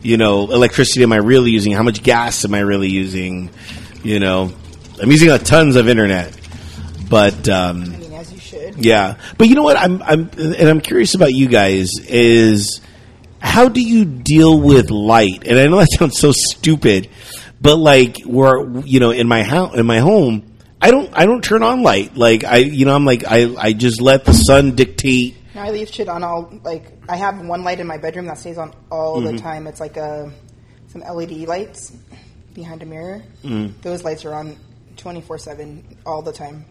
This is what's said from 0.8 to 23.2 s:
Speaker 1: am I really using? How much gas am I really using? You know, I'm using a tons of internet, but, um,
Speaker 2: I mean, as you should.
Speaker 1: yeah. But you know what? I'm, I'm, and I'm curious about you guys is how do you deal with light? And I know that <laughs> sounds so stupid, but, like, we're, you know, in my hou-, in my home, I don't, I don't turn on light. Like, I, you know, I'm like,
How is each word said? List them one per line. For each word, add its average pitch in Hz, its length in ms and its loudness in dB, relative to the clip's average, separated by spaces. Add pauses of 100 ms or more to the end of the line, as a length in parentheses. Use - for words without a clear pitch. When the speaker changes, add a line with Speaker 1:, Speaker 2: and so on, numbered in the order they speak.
Speaker 1:
am 113 100 4
I 110 40 2
really 120 340 2
using? 107 220 0
How 101 100 -2
much 113 220 -2
gas 120 400 0
am 101 100 -4
I 101 60 -2
really 101 280 -2
using? 92 640 -6 (540)
You 107 160 -2
know, 92 320 -2 (500)
I'm 113 80 2
using 156 200 6
a 135 80 4
tons 151 380 4
of 117 120 4
internet, 98 460 0 (760)
but, 101 380 2
um, 90 340 -4
Speaker 2:
I 87 40 -12 (120)
mean, 80 160 -18
as - 180 -20
you - 60 -20
should. - 440 -14
Speaker 1:
yeah. 104 340 2 (200)
But 226 120 4
you 262 80 6
know 294 80 0
what? 294 120 4
I'm, 185 260 -2
I'm, 160 360 -2
and 156 300 0
I'm 156 120 4
curious - 360 -2
about 156 180 2
you 135 140 2
guys 98 420 0 (180)
is 113 720 2 (600)
how 247 280 2
do 247 140 -2
you 226 220 2
deal 156 540 4
with 143 340 4
light? 107 540 0
And 117 120 4
I 139 80 6
know 175 120 2
that 175 140 4
<laughs> - 60 -2
sounds 151 200 -2
so 147 140 4
stupid, 120 760 -2 (500)
but, 147 160 4
like, 135 480 4
we're, 131 580 0
you 131 180 2
know, 117 100 2
in 117 160 -2
my 117 160 2
hou-, 101 320 -4
in 117 100 0
my 117 140 0
home, 135 460 2 (360)
I 220 120 4
don't, 277 200 0
I 165 140 2
don't 233 160 0
turn 226 220 -2
on 247 180 -2
light. 104 340 0
Like, 117 280 2
I, 120 140 2
you 135 260 0
know, 139 100 2
I'm 143 100 0
like, 127 220 0